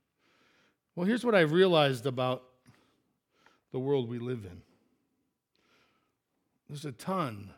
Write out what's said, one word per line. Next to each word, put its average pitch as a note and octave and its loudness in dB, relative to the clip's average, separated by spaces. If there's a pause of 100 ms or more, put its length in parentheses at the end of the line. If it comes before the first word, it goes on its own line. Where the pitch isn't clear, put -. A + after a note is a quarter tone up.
(960)
Well, F3 -4
here's A3+ -2
what A3+ 2
I F3+ 8
realized D3+ 4
about B2+ -2 (1300)
the C3+ -6
world C3 -2
we A#2+ -8
live A#2+ -8
in. E2+ -18 (2000)
There's D3 -14
a C#3+ -10
ton, A#2 -6